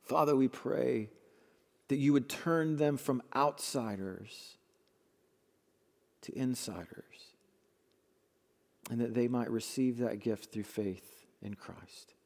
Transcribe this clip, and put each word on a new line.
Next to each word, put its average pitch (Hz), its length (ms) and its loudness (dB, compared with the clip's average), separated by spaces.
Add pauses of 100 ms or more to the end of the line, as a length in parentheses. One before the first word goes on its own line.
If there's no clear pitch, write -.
Father, 147 320 4
we 131 140 6
pray 123 600 0 (760)
that 135 80 2
you 143 160 6
would 139 160 4
turn 160 480 0
them 147 200 4
from 131 260 0 (120)
outsiders 104 1200 -2 (1700)
to - 160 -10
insiders, - 960 -6 (1600)
and 117 100 -2
that 117 140 0
they 120 140 4
might 120 220 0
receive 120 480 0
that 110 220 0
gift 110 320 -2
through 107 120 -4
faith - 600 -6 (160)
in 101 120 -8
Christ. - 600 -18 (120)